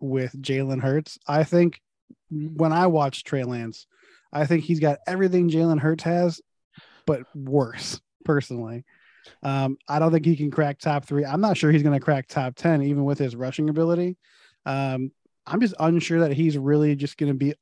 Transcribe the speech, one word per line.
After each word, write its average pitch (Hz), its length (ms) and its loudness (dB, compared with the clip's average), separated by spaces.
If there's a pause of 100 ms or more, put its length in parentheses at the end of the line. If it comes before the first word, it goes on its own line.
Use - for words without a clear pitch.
with 131 400 -4
Jalen 135 400 -2
Hurts, 135 380 -2 (100)
I 151 160 2
think 175 360 2 (500)
when 156 420 -2
I 175 140 4
watch 151 380 0
Trey 135 200 -4
Lance, 120 420 -8 (460)
I 147 140 -2
think 156 180 2
he's 160 160 0
got 147 260 2
everything 180 440 2
Jalen 160 280 2
Hurts 156 260 0
has, 175 360 0 (680)
but 139 160 0 (120)
worse, 135 640 -2 (240)
personally. 120 600 -4 (580)
Um, 135 340 -2 (100)
I 147 120 -2
don't 160 140 2
think 160 120 2
he 165 100 4
can 147 160 -2
crack 143 280 -2
top 147 260 -2
three. 143 200 -2
I'm 147 180 -2
not 202 160 2
sure 151 120 4
he's 156 120 6
gonna 147 180 2
crack 139 260 0
top 127 300 -4
ten, 160 260 2
even 143 220 0
with 143 140 -2
his 127 180 -4
rushing 131 320 -4
ability. 170 480 0 (480)
Um, 135 480 -4 (340)
I'm 180 140 -2
just 220 180 0
unsure 165 420 2
that 156 120 2
he's 151 240 2
really 147 400 2
just 139 220 -6
gonna 143 160 0
be 139 280 0